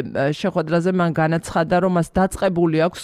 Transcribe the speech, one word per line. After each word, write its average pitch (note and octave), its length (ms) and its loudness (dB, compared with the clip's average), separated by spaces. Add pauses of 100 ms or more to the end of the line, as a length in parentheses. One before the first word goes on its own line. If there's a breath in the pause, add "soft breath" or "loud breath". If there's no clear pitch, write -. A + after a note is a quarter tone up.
(400)
შეხვედრაზე E3+ 560 0
მან E3+ 240 2
განაცხადა, E3 640 0
რომ F3+ 160 2
მას E3 160 0
დაწყებული F3 600 0 (100)
აქვს - 160 -8